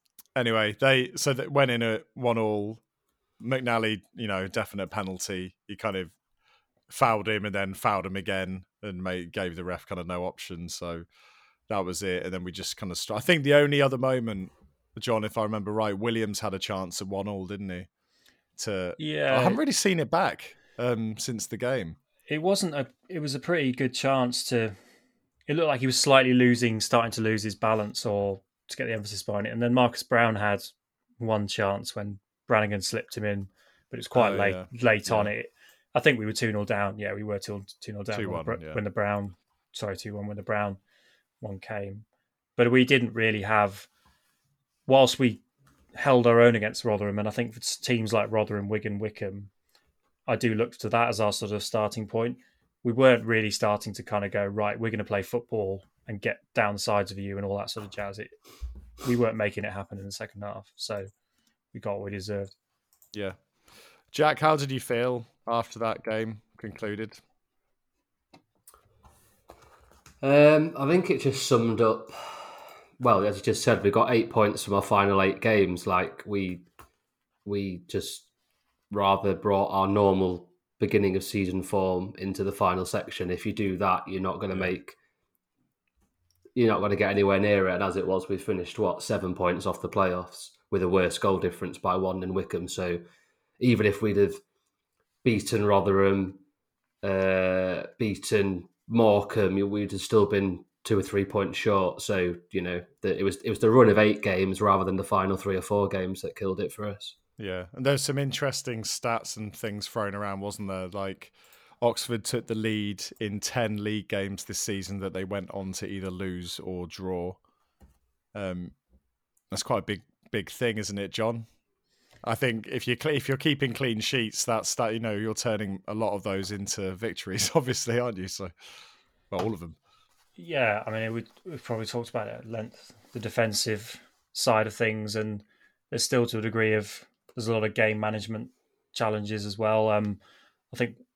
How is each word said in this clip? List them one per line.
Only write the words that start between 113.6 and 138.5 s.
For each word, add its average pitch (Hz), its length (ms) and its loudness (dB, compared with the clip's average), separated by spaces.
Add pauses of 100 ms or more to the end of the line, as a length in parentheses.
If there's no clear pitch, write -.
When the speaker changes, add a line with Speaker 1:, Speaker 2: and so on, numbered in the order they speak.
Speaker 1:
league 107 260 -4
games 98 360 -4
this - 160 -8
season 98 400 -6
that 95 140 -6
they 92 100 -6
went 95 280 -6
on 95 200 -8
to 98 160 -8
either 95 220 -6
lose 90 500 -6
or 90 260 -8
draw. 92 480 -6 (1040)
Um, 90 360 -8 (800)
that's - 140 -6
quite 113 160 -2
a - 20 -6
big, 98 200 -6 (280)
big 101 200 -4
thing, 117 280 -2
isn't 101 200 -6
it, 101 120 -6
John? 113 360 -2 (760)
I 113 140 -2
think 113 320 -2
if 127 180 -6
you 120 160 0
cl-, 156 120 0
if 135 140 -4
you're 135 80 0
keeping 139 380 0
clean 117 260 -2
sheets, 113 440 -2
that's 113 320 0
that, 113 180 0
you 113 60 -4
know, 110 160 -2
you're 110 180 -2
turning 101 540 -2
a 104 60 -4
lot 107 200 0
of 95 80 -4
those 98 300 -4
into 98 420 -6
victories, 101 580 -4
<laughs> - 40 2
obviously, 123 420 -2
aren't 120 180 -4
you? 95 120 -8
So, 95 200 -10 (840)
well, 92 120 -4
all 110 100 -2
of 87 80 -8
them. 85 140 -14 (640)
Speaker 2:
Yeah, 127 500 0
I 113 40 -6
mean, 110 220 -4
we, 117 120 -6 (200)
we've 165 180 -12
probably 110 240 -6
talked 120 240 -8
about 107 180 -6
it 113 60 -10
at 120 140 -14
length, 110 460 -12 (180)
the 123 80 -10
defensive 107 800 -2 (320)
side 110 360 4
of 104 40 -10
things, 107 440 -2
and 107 260 -4 (480)
there's - 140 -2
still 120 220 2
to 113 120 -2
a 107 40 -2
degree 110 320 2
of, 104 300 -4 (320)
there's 113 120 -6
a 117 40 2
lot 110 120 0
of 107 100 -2
game 107 260 2
management 107 480 -4 (460)